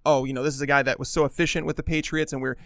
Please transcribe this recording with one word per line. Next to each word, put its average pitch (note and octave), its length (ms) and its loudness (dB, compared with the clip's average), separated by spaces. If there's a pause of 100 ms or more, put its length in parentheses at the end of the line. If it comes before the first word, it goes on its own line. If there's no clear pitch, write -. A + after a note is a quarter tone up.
"Oh, C#3 200 4
you C3+ 80 -4
know, C3 100 -2
this C#3+ 120 0
is C3+ 60 -6
a C#3+ 60 -2
guy C#3 160 6
that B2+ 160 0
was C3+ 100 -6
so D#3 140 2
efficient D#3 420 0
with D3+ 120 -4
the D3+ 60 -6
Patriots, D#3 500 -2
and C3+ 80 -4
we're, C3 240 -4